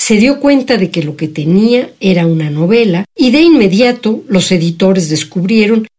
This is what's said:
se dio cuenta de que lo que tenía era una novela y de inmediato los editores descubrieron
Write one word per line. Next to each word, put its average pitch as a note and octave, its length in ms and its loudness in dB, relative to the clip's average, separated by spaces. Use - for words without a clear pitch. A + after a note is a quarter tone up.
se G#3+ 140 2
dio C#4 240 2
cuenta C4+ 340 2
de F#3 160 -2
que E3+ 100 -4
lo D3 140 -6
que D#3 140 -6
tenía G3+ 640 0
era F3 260 0
una D#3+ 220 -2
novela F3+ 560 0
y B3+ 160 2
de C#4+ 80 2
inmediato A#3+ 880 2
los F#3+ 240 0
editores F3 560 0
descubrieron G#3 800 -2